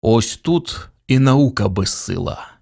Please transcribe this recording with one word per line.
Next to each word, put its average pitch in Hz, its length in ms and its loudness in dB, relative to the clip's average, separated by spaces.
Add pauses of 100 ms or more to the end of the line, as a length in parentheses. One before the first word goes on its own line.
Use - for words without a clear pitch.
«Ось 113 280 0
тут - 520 -4 (180)
і 131 120 2
наука 131 500 4
безсила», — 92 800 -6 (140)